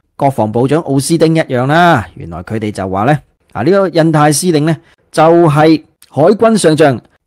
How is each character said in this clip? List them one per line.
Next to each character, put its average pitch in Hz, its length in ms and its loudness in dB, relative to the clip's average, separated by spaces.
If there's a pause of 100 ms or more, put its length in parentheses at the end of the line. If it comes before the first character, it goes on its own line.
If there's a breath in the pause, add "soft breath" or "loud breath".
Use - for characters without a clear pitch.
(160)
國 143 140 -2
防 110 220 -2
部 120 160 0
長 151 160 -2
奧 139 160 -2
斯 156 180 -2
汀 160 180 2
一 160 40 0
樣 135 260 -2
啦。 151 480 0
原 - 160 -16
來 85 140 -12
佢 107 160 -8
哋 104 100 -6
就 98 180 -8
話 95 180 -2
呢， 147 120 0 (360)
啊， 101 100 -8
呢 151 80 0
個 196 180 0
印 160 220 0
太 151 200 2
司 180 200 -2
令 151 140 0
呢， 160 120 -2 (340 soft breath)
就 160 120 0
係 160 580 4 (280)
海 - 160 -4
軍 220 300 2
上 165 200 2
將 139 260 2 (260)